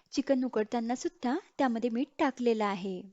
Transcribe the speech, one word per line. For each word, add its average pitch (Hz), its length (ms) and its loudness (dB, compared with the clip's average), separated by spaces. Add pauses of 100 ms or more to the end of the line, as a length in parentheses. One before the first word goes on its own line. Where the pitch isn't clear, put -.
(140)
चिकन 262 320 2
उकडताना 233 520 -2
सुद्धा 269 380 -4 (220)
त्यामध्ये 240 320 2
मीठ 233 180 -2 (120)
टाकलेलं 240 460 2
आहे. 190 360 -4 (120)